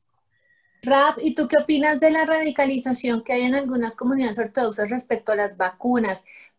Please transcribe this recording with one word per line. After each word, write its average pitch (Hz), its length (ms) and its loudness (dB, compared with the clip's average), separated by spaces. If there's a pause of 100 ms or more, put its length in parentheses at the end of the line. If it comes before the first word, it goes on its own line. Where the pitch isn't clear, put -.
(800)
Rab, 277 400 4
¿y 311 140 -2
tú 294 140 0
qué 311 80 4
opinas 294 420 2
de 311 100 6
la 320 160 2
radicalización 269 960 -2
que 262 100 -4
hay 247 80 0
en 254 140 0
algunas 247 420 -4
comunidades 247 420 -2
ortodoxas 214 500 -2
respecto 226 440 -4
a - 20 0
las 202 220 -2
vacunas? 196 640 -2 (360)